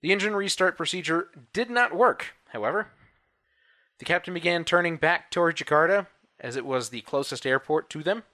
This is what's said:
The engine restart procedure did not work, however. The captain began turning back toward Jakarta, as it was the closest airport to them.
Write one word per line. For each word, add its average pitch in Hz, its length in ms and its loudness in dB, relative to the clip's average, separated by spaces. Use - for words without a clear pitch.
The 160 100 0
engine 202 240 0
restart 190 420 0
procedure 165 500 -2
did 233 160 -2
not 240 260 0
work, - 380 0
however. 131 340 -2
The - 60 -14
captain 175 280 -2
began 170 300 0
turning 175 340 2
back 165 320 0
toward 170 280 2
Jakarta, 165 500 2
as 123 160 -10
it 127 100 -4
was 127 240 -2
the 117 120 -10
closest 135 440 -4
airport 143 460 0
to 156 100 -10
them. 196 220 -2